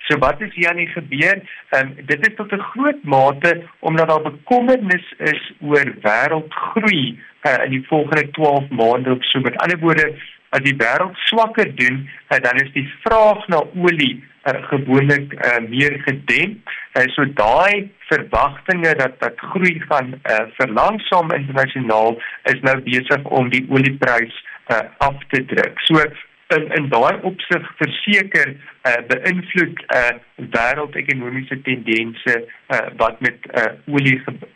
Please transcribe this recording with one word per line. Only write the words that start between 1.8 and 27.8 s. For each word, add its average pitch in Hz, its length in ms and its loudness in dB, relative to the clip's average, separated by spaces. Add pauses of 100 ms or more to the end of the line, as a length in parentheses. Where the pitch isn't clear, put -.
dit 147 220 0
is 208 80 -2
tot 208 160 -8
'n 196 80 -2
groot 285 440 -2
mate 139 600 2 (160)
omdat 160 280 2
daar 156 140 2
bekommernis 208 960 0
is 151 420 -4
oor 143 420 2
wêreldgroei, 151 1200 0 (220)
eh, 127 240 2
in 131 40 -4
die 131 180 -4
volgende 147 440 0
twaalf 143 380 2
maande 123 420 2
of 127 120 -2
so. - 160 0
Met 123 180 -2
ander 175 220 0
woorde, 156 340 2 (380)
as 135 120 -2
die 139 120 0
wêreld 143 400 0
swakker 220 600 0
doen, 131 340 0 (180)
eh, 139 120 2
dan 127 160 0
is 135 180 -2
die 139 140 -4 (160)
vraag 214 440 4
na 156 160 2 (120)
olie, 170 480 0 (200)
eh, 135 280 -2
gewoonlik, 139 600 2
eh, 120 360 0
meer 139 360 0
gedemp. 143 640 -2 (220)
Eh, 131 160 2
so 143 180 0
daai 160 640 2 (200)
verwagtinge 151 840 0
dat, 131 240 -2
dat 120 160 -2
groei 180 520 -2
gaan, 135 340 -2
eh, 110 240 0 (140)
verlangsaam 160 720 0
internasionaal 131 840 0 (260)
is 131 180 0
nou 135 200 2
besig 131 420 0
om 131 260 0
die 127 200 0
olieprys, 135 760 0 (220)
eh, 113 120 2 (180)
af 139 320 0
te 131 160 0
druk. - 340 -2
So 156 240 4 (520)
in, 156 160 -2
in 147 180 -2
daai 143 320 2
opsig 180 420 -4 (140)
verseker, 156 800 0 (260)